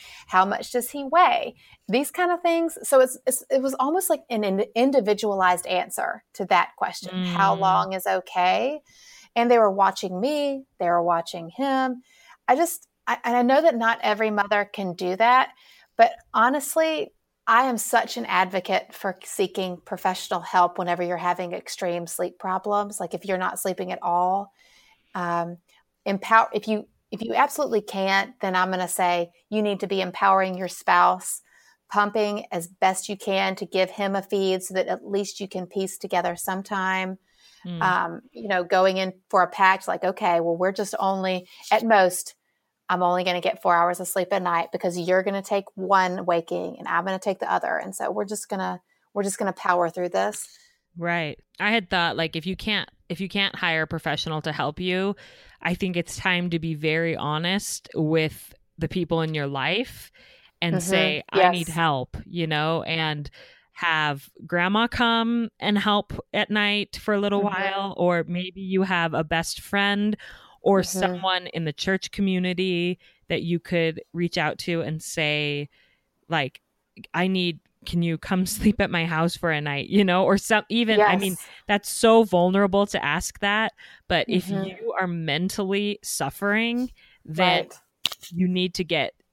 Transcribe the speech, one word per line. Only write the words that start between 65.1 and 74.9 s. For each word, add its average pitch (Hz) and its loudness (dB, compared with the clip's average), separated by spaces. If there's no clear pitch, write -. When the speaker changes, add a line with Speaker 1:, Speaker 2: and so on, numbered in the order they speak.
Speaker 2:
and 208 0
help 208 0
at - -2
night 208 -2
for 214 -2
a 202 2
little 202 0
Speaker 1:
Mm-hmm. 202 -2
Speaker 2:
while, 196 -4
or 175 0
maybe 180 -8
you 190 0
have 170 0
a 147 0
best 165 -4
friend 202 0
or 190 4
Speaker 1:
Mm-hmm. 190 -4
Speaker 2:
someone 185 -2
in 165 -6
the 151 -4
church - -4
community 180 -2
that - -4
you 170 -2
could 165 -2
reach 170 -2
out 156 -2
to 170 -4
and 156 -6